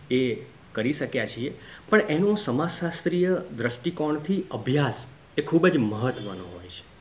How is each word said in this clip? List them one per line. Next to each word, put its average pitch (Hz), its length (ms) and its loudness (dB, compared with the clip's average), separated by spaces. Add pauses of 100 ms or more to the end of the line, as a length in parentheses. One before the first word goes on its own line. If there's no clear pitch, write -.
(100)
એ 127 260 2 (360)
કરી 131 200 0
શક્યા 127 340 -2
છીએ, 123 320 -8 (320)
પણ 214 100 8
એનો 185 340 4
સમાજશાસ્ત્રીય 175 1000 0 (200)
દ્રષ્ટિકોણથી 151 920 -2
અભ્યાસ 127 560 0 (320)
એ 143 40 2
ખૂબ 165 260 6
જ 170 80 4
મહત્ત્વનો 107 680 -2
હોય 90 240 -14
છે. - 140 -18 (180)